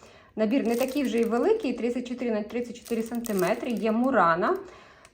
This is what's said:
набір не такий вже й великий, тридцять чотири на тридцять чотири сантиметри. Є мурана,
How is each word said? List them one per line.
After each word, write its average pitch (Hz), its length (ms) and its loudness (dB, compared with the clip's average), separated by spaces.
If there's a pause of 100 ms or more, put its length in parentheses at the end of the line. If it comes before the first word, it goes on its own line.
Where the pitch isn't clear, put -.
(360)
набір 214 300 2
не 233 80 2
такий 262 280 0
вже 226 160 0
й 233 60 4
великий, 254 480 2
тридцять 240 360 -4
чотири 247 220 -4
на 214 120 0
тридцять 226 360 -8
чотири 226 240 -4
сантиметри. 226 680 -2
Є 220 220 0
мурана, 220 640 4 (580)